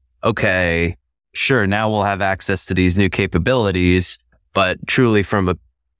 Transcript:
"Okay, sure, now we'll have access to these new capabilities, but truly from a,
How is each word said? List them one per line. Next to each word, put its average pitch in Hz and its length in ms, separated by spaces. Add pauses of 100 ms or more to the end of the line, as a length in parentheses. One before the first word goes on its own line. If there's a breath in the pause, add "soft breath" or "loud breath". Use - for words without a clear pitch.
(240)
"Okay, 90 720 (380)
sure, 120 320
now 107 240
we'll 104 140
have 98 180
access 95 440
to 98 80
these 90 240
new 98 120
capabilities, 92 1120 (340)
but 92 240 (100)
truly 110 360
from 95 260
a, 87 60 (440)